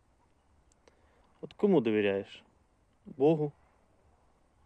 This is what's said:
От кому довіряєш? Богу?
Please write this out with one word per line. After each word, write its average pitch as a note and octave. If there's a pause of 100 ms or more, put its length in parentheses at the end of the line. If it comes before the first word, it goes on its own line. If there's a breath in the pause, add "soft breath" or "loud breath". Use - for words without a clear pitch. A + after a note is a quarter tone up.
(1400 soft breath)
От -
кому F#3+
довіряєш? G2+ (640)
Богу? D3 (1160)